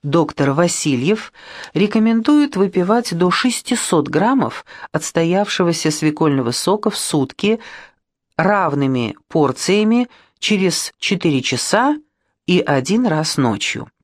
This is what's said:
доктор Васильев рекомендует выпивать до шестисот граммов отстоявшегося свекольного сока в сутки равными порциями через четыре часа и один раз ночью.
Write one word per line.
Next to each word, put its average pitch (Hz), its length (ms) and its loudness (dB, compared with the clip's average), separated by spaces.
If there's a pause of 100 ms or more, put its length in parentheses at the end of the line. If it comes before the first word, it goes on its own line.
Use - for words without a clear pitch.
доктор 147 480 2
Васильев 160 800 0 (420)
рекомендует 226 840 2
выпивать 190 600 0
до 180 140 2
шестисот 180 800 0
граммов 190 560 0 (260)
отстоявшегося 170 1000 0
свекольного 151 640 0
сока 202 380 0
в - 80 -6
сутки 202 640 -2 (760)
равными 143 800 0 (140)
порциями 214 800 2 (300)
через 190 600 0
четыре 160 420 0
часа 233 540 0 (520)
и 180 120 4
один 160 460 0
раз 156 320 -2
ночью. 107 520 -2 (140)